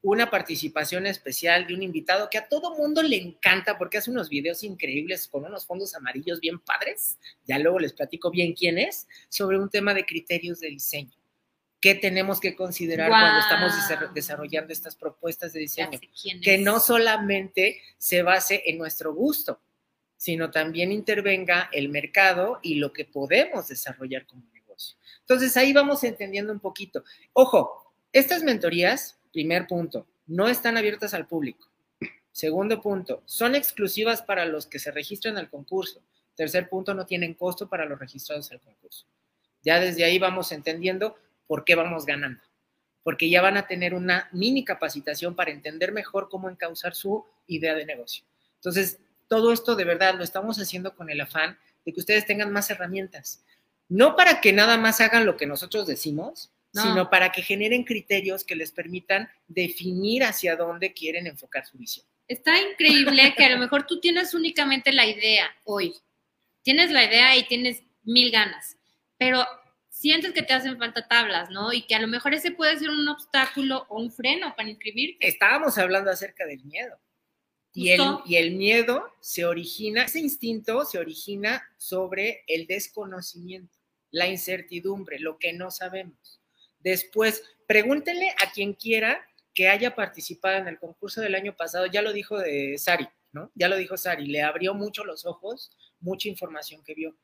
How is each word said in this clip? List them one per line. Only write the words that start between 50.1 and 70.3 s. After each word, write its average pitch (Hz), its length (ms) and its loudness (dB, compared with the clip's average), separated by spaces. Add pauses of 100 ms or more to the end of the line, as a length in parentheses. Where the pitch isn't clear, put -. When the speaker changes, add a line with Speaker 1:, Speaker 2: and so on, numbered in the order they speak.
Speaker 1:
lo 180 80 -6
estamos 196 340 -6
haciendo 185 360 -8
con 151 160 -14
el 147 100 -4
afán 160 380 -2 (260)
de 165 80 -8
que - 80 -8
ustedes 214 260 2
tengan 208 260 -2
más 202 180 -2
herramientas. 190 720 -8 (440)
No 247 280 6
para 349 240 8
que 196 140 8
nada 220 240 6
más 226 240 2
hagan 220 240 6
lo 180 100 2
que 147 100 -4
nosotros 180 400 -4
decimos, 160 640 -6 (220)
Speaker 2:
No. 208 100 0
Speaker 1:
sino 185 280 4
para 185 200 6
que 185 120 -6
generen 214 420 0
criterios 196 580 -2
que - 140 -8
les 160 160 -8
permitan 185 560 -4 (180)
definir 180 800 -2
hacia 185 320 0
dónde 170 380 -4
quieren 165 320 -6
enfocar 135 400 -10
su - 120 -20
visión. - 280 -12 (200)
Speaker 2:
Está 320 340 2
increíble 285 760 6
que 294 80 8
a 262 60 8
lo 254 80 2
mejor 277 280 0
tú 349 140 -4
tienes 349 340 2
únicamente 277 580 0
la 254 140 6
idea 214 400 2 (180)
hoy. 196 300 -2 (680)
Tienes 320 280 4
la 262 140 6
idea 240 320 6
y 254 100 2
tienes 247 360 -2 (200)
mil 240 280 4
ganas, 208 460 0 (420)
pero 254 260 2 (460)
sientes 330 420 0